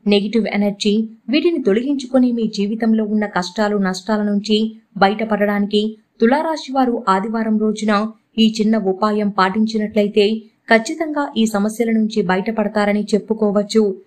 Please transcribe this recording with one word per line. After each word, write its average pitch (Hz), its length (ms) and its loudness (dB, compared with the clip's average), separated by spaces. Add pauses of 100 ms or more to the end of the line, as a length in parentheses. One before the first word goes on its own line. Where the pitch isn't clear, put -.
(140)
నెగిటివ్ 202 340 0 (100)
ఎనర్జీ, 202 380 0 (380)
వీటిని 330 340 0
తొలగించుకొని 254 720 0
మీ 220 80 0 (100)
జీవితంలో 220 480 0 (100)
ఉన్న 208 120 0 (100)
కష్టాలు 208 400 -2 (120)
నష్టాల 208 420 -2
నుంచి 208 280 0 (440)
బయటపడడానికి 208 800 0 (380)
తులారాశి 302 540 0
వారు 254 180 2 (200)
ఆదివారం 220 480 -2
రోజున 214 320 0 (500)
ఈ - 0 - (140)
చిన్న 220 180 4 (160)
ఉపాయం 208 460 0
పాటించినట్లయితే 208 880 2 (440)
ఖచ్చితంగా 294 540 0 (180)
ఈ - 20 4 (100)
సమస్యల 214 440 -2
నుంచి 214 220 0 (100)
బయటపడతారని 208 800 0
చెప్పుకోవచ్చు. 208 720 0 (260)